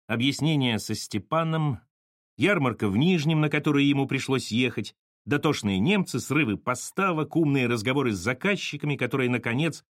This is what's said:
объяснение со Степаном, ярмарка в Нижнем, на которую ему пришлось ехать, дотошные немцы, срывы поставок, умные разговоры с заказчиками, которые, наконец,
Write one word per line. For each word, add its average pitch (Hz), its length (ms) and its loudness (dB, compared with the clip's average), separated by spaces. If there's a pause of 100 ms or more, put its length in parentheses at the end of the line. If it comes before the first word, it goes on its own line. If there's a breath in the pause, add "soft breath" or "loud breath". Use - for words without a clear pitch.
объяснение 131 720 0
со 107 160 -6
Степаном, 156 880 -4 (540)
ярмарка 135 540 2
в 95 80 2
Нижнем, 160 440 4
на 151 100 2
которую 147 340 2
ему 139 220 2
пришлось 131 440 -2
ехать, 117 440 -2 (300)
дотошные 135 520 0
немцы, 160 420 0
срывы 131 380 0
поставок, 156 800 -4
умные 139 320 2
разговоры 123 440 0
с 98 60 -2
заказчиками, 147 800 -2
которые, 127 340 0
наконец, 123 640 -2